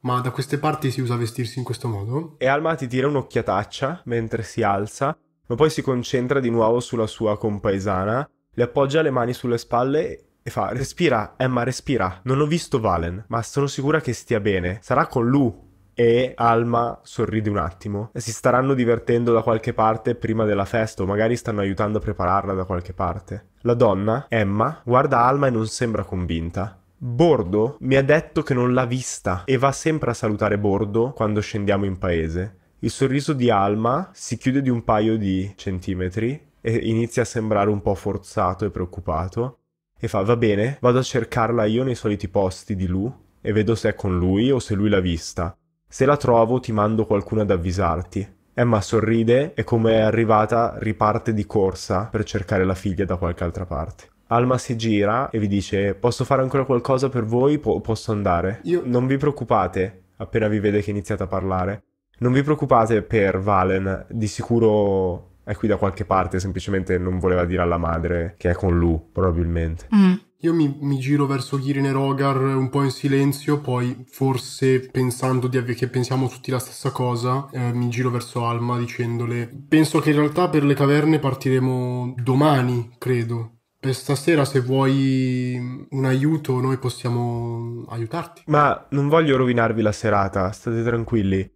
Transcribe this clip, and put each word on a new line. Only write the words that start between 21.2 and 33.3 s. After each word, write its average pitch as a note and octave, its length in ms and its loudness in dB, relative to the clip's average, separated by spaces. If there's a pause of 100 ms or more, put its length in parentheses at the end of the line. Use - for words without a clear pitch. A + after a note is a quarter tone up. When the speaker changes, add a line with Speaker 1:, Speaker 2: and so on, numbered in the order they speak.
Speaker 2:
stanno G#2+ 240 -4
aiutando G#2 380 -2
a G2+ 40 -2
prepararla F#2+ 520 0
da F#2 100 -2
qualche F2+ 300 -6
parte. F#2 560 -8 (140)
La A#2+ 100 2
donna, A2 560 2
Emma, A2 560 0
guarda B2 400 2
Alma C#3 220 2
e - 20 4
non A2 180 -2
sembra G#2+ 380 -4
convinta. F2 760 -6 (160)
"Bordo A#2+ 840 2
mi C3 140 2
ha C3+ 60 6
detto D3+ 420 2
che C#3+ 100 -2
non B2 200 2
l'ha B2+ 120 2
vista A#2+ 580 -4
e C3 140 0
va C3 160 2
sempre D#3 380 -2
a - 20 -2
salutare G#2 440 0
Bordo G#2 540 0
quando G#2+ 300 0
scendiamo G2+ 420 -2
in F#2+ 140 -4
paese." F2 580 -2 (240)
Il - 120 -4
sorriso C#3 420 -2